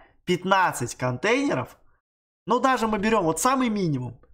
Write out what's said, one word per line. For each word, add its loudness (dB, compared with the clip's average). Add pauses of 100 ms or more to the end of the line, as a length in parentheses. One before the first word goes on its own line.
(260)
пятнадцать 0
контейнеров, -2 (720)
ну 2
даже 2
мы 0
берём 2
вот 0
самый 2
минимум, -2 (140)